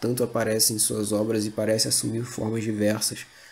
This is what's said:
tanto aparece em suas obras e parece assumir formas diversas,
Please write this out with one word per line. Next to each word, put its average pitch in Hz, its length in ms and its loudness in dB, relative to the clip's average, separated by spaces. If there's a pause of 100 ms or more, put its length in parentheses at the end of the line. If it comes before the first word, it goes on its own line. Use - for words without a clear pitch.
tanto 120 200 0
aparece 110 520 0
em 107 60 -2
suas 107 340 0
obras 107 320 2
e 110 40 -2
parece 110 380 0
assumir 117 380 -2
formas 113 360 -4
diversas, 107 580 0 (320)